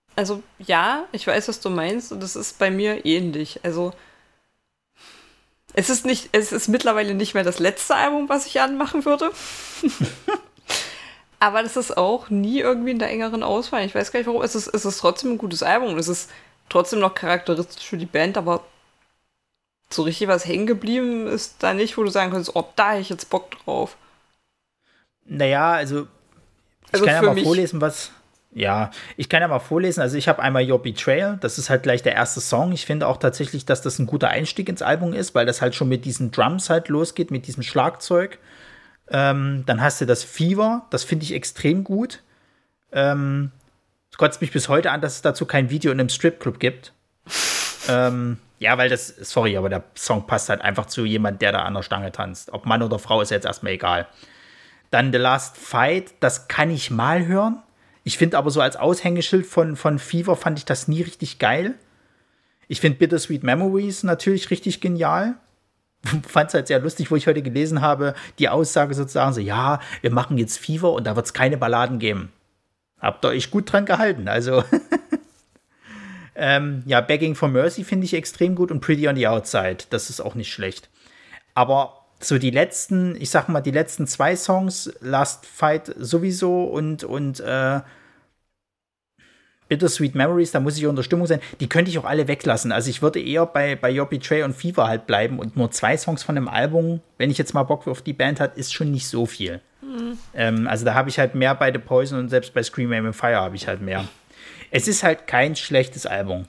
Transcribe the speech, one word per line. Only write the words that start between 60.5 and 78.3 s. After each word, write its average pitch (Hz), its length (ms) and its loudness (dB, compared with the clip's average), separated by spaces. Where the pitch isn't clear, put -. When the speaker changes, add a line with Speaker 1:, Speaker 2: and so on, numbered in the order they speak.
Speaker 2:
ich 143 60 -10
das - 240 -2
nie 160 140 0
richtig - 360 -8
geil. 160 360 2
Ich - 120 -6
find 147 180 4
Bittersweet 156 440 2
Memories 190 600 0
natürlich 190 480 0
richtig - 300 -2
genial. 175 540 0
<laughs> 151 240 -2
fand's 151 260 2
halt 139 120 2
sehr 147 140 4
lustig, 156 300 -4
wo 156 60 4
ich 143 100 0
heute 156 160 2
gelesen 143 380 0
habe, 143 340 2
die 139 100 2
Aussage 147 460 2
sozusagen 135 380 0
so, 120 80 -2
„Ja, 120 400 0
wir 117 100 0
machen 123 280 0
jetzt 113 200 -2
Fever 165 340 0
und 120 140 -2
da 107 100 -2
wird's 113 160 -2
keine 131 240 2
Balladen 123 420 0
geben.“ 101 320 -2
Habt - 240 -2
ihr 135 40 4
euch 127 220 -2
gut 208 220 -2
dran 202 140 4
gehalten, 180 420 0
also. 120 400 2
<laughs> - 60 2
Ähm, 143 480 0
ja, 127 160 6
Begging 151 360 2
for 151 120 2
Mercy 151 360 2
finde 185 220 0
ich 180 80 -2
extrem 175 420 0